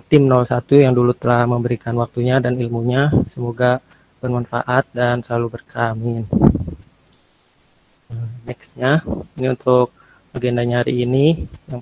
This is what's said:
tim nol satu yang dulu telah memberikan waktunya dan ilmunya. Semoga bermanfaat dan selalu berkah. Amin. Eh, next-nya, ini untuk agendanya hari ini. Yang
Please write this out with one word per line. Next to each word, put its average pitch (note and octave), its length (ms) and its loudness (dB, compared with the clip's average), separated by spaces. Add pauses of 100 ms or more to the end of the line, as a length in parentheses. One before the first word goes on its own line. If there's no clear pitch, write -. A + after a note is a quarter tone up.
tim C#3+ 240 4
nol B2+ 160 4
satu B2 320 2
yang C3+ 160 6
dulu B2 240 2
telah A#2+ 320 2
memberikan A#2+ 480 -4
waktunya B2 400 -2
dan B2 240 0
ilmunya. A#2+ 480 -2 (160)
Semoga B2 560 -2 (400)
bermanfaat B2 720 -2
dan B2 320 -2
selalu A#2 320 -4
berkah. A#2 400 -6
Amin. A#2 320 -6 (1800)
Eh, A2+ 160 -10 (160)
next-nya, B2+ 560 -2 (400)
ini B2+ 160 -2
untuk B2 320 2 (480)
agendanya A#2+ 480 -2
hari B2 160 -2
ini. C#3 480 2 (160)
Yang B2 160 -12